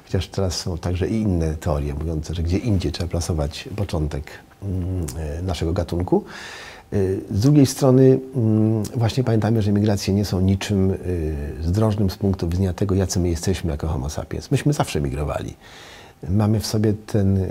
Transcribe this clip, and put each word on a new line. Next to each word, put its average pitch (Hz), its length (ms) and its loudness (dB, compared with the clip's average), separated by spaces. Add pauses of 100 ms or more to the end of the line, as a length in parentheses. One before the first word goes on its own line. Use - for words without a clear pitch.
Chociaż - 240 -2
teraz 95 280 -2
są 87 220 -6
także 87 300 -2
i 110 120 -2
inne 82 340 0
teorie 71 400 -2
mówiące, 78 400 -6
że 87 80 -4
gdzie 82 160 0
indziej 98 340 0
trzeba 85 180 -4
plasować 78 640 -4
początek, 76 480 -4 (380)
mm, 92 440 -4 (320)
e, 87 40 -8
naszego 85 300 -2
gatunku. 90 520 0 (680)
E, - 40 0 (340)
z 101 100 0
drugiej 139 260 6
strony, 131 520 6 (180)
mm, 110 480 4
właśnie 113 400 0
pamiętajmy, 110 380 2
że 104 100 2
migracje 101 420 2
nie 101 100 2
są 92 160 0
niczym, 95 500 2
e, 95 60 -2 (680)
zdrożnym 101 480 2
z - 60 -8
punktu 95 320 0
widzenia 90 240 0
tego, 98 220 0
jacy 95 260 0
my 87 80 2
jesteśmy 85 420 -2
jako 76 180 -4
homo 71 220 -4
sapiens. - 400 -8
Myśmy 143 220 2
zawsze - 280 0
migrowali. - 540 -4 (760)
Mamy 104 300 2
w - 60 -4
sobie 107 280 2 (120)
ten 98 440 2